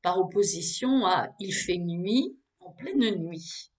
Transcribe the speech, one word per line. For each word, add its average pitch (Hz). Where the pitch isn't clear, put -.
par 180
opposition 196
à « 180
il 196
fait 175
nuit », 180
en -
pleine 240
nuit. 165